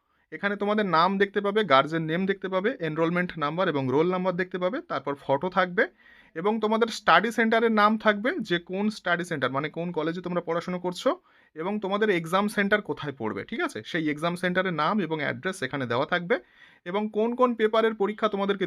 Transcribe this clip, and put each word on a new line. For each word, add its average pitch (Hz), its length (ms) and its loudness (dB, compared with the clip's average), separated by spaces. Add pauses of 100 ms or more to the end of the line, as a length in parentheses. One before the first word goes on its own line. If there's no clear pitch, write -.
(360)
এখানে 202 260 -2
তোমাদের 208 240 0 (100)
নাম 175 140 6 (120)
দেখতে 196 240 -4
পাবে, 208 140 2 (120)
গার্জেন 151 380 4
নেম 175 200 0
দেখতে 196 240 -4
পাবে, 190 160 0 (180)
এনরোলমেন্ট 170 420 0 (140)
নাম্বার 165 280 0
এবং 139 100 0 (120)
রোল 156 200 4
নাম্বার 185 260 0
দেখতে 185 240 -4
পাবে, 214 140 -2 (120)
তারপর 143 220 -4 (120)
ফটো 139 240 0 (100)
থাকবে 185 260 2 (520)
এবং 190 160 0 (120)
তোমাদের 220 240 2 (100)
স্টাডি 185 380 4
সেন্টারের 226 440 4
নাম 214 120 6 (120)
থাকবে, 214 260 2 (180)
যে - 80 0 (140)
কোন 196 140 -2 (140)
স্টাডি 175 320 -2
সেন্টার, 131 260 0
মানে 151 200 -2
কোন 170 200 -4
কলেজে 165 300 -2
তোমরা 175 220 -2
পড়াশোনা 170 360 -2
করছো 180 260 -2 (460)
এবং 170 160 -4 (120)
তোমাদের 202 240 2 (100)
এক্সাম 170 260 0 (120)
সেন্টার 208 320 2
কোথায় 147 320 -6
পড়বে, 104 300 -4
ঠিক 240 160 -6
আছে? - 120 -8 (120)
সেই 165 220 -2
এক্সাম 165 300 -2
সেন্টারের 185 400 0
নাম 170 120 2 (120)
এবং 156 180 -4
অ্যাড্রেস 135 420 -4
এখানে 135 260 -4
দেওয়া 131 200 0
থাকবে 175 240 0 (540)
এবং 202 120 -2 (140)
কোন 220 140 0 (100)
কোন 247 180 4
পেপারের 220 420 2
পরীক্ষা 214 340 0
তোমাদেরকে 196 320 -2